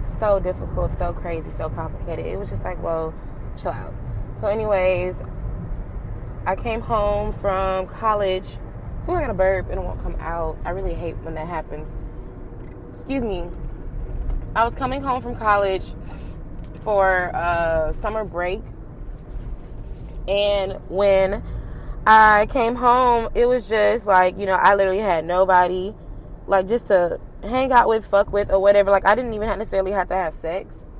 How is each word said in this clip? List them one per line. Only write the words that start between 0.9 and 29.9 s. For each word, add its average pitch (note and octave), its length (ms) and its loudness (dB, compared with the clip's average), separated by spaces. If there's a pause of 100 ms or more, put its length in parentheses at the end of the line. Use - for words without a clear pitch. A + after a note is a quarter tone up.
so F3 180 0
crazy, E3 380 -6
so D#3+ 180 -4
complicated. D#3+ 560 -6
It F3 140 -4
was F3 100 -6
just - 140 -4
like, F3+ 160 -4
"Whoa, D#3+ 340 -2 (480)
chill F#3 120 -4
out." - 200 -8 (440)
So G#3+ 100 -4
anyways, F#3 760 0 (1200)
I F#3 80 0
came A3+ 260 -4
home G#3 520 0
from F#3+ 560 0
college. G3+ 580 0 (600)
Ooh, F4 60 0
I E4+ 80 2
got B3 80 -2
a G#3 40 -4
burp F#3 360 2
and F#3 100 -4
it - 20 -4
won't F3+ 180 -6
come - 200 -4
out. D#3+ 440 -4
I F3 60 -4
really E3+ 240 -2
hate E3 300 -6
when D#3+ 100 -8
that D#3 140 -6
happens. D#3+ 480 -8 (920)
Excuse C4+ 340 -4
me. F#3+ 240 -4 (1040)
I A3 80 2
was A#3 140 0
coming C4+ 260 -2
home C4 180 -2
from A#3 140 -8
college G3+ 500 2 (1000)
for, F#3+ 500 4
uh, E3 580 2
summer G#3+ 300 -2
break. F3+ 400 -4 (1700)
And G3+ 460 0 (140)
when G3 540 4 (680)
I G#3+ 380 10
came A#3+ 260 2
home, A#3+ 600 4
it A#3+ 120 4
was B3 220 2
just G#3 380 2
like, F#3 320 6
you G3+ 80 -2
know, F#3+ 80 2
I G3+ 220 6
literally F#3+ 240 4
had E3+ 260 2
nobody, F#3 680 4 (540)
like, F#3+ 200 4
just A#3 220 -2
to F3 320 4 (220)
hang B3+ 280 0
out A#3+ 160 8
with, A3 200 2
fuck G3+ 260 2
with, G3+ 180 0
or F#3+ 80 4
whatever. G3+ 320 6
Like, G3 140 6
I G3+ 100 8
didn't A#3 200 -2
even G#3 120 -4
necessarily F#3+ 460 -2